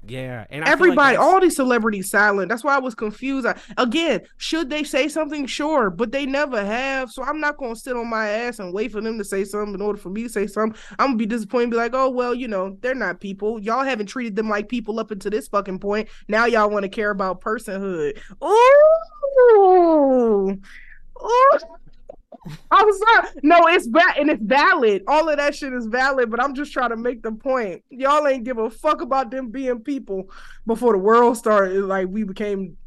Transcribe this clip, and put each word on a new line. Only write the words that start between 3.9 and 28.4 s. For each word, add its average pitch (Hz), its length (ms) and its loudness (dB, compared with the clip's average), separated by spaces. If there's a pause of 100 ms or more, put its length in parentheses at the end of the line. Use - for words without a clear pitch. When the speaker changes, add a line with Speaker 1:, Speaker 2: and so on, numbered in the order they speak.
Speaker 2:
should 320 340 -4
they 302 140 -4
say 294 240 -2
something? 294 360 -6
Sure, 285 460 -2
but 214 220 -4
they 277 120 -4
never 262 400 -4
have. 262 460 -6
So 262 140 -12
I'm 302 160 -6
not 294 160 -4
gonna 240 180 -10
sit 247 220 -10
on 233 120 -6
my 220 200 -4
ass 233 320 -6
and 180 120 -10
wait 214 200 -4
for 208 80 -6
them 226 180 -6
to 202 60 -8
say 196 200 -4
something 208 300 -8
in 185 80 -8
order 208 160 -4
for 185 120 -14
me 214 120 -8
to 240 60 -8
say 214 180 -4
something. 220 340 -4 (200)
I'm 254 80 2
gonna 254 80 0
be 226 100 -2
disappointed 240 380 -2
and 240 80 -2
be 233 60 -2
like, 233 160 -2
"Oh, 262 160 0
well, 247 220 -4
you 240 140 -6
know, 196 340 -6
they're 254 140 -4
not 190 260 -6
people. 208 400 -6
Y'all 226 220 -2
haven't 240 240 -4
treated 233 300 -8
them 220 120 -4
like 214 200 -4
people 220 320 -6
up 220 100 -8
until 208 220 -8
this 240 160 -6
fucking 196 320 -4
point. 208 280 -4 (200)
Now 220 180 2
y'all 220 240 2
wanna 202 180 -2
care 208 220 -4
about 190 300 -4
personhood." 190 760 -6 (220)
Ooh. 392 2250 6 (600)
Ooh. 508 380 4 (1120)
I'm 403 220 6
sorry. 403 360 2 (140)
No, 330 260 6
it's 349 180 2
va-, 311 320 2
and 294 120 2
it's 240 120 -2
valid. 262 640 2
All 311 220 2
of 294 100 0
that 285 160 -2
shit 277 180 -10
is 240 140 -6
valid, 254 440 0
but 233 120 -4
I'm 277 120 -2
just 285 180 -10
trying 247 180 -2
to 226 60 -6
make 240 260 -6
the 220 100 -8
point. 220 580 -4
Y'all 285 360 0
ain't 269 180 0